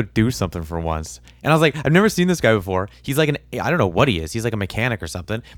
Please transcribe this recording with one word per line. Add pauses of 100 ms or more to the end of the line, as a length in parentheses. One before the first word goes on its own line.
go
do
something
for
once?" (240)
And
I
was
like,
"I've
never
seen
this
guy
before." (140)
He's
like
an, (240)
I
don't
know
what
he
is.
He's
like
a
mechanic
or
something, (160)